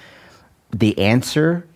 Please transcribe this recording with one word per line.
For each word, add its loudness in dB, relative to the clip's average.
the 0
answer 0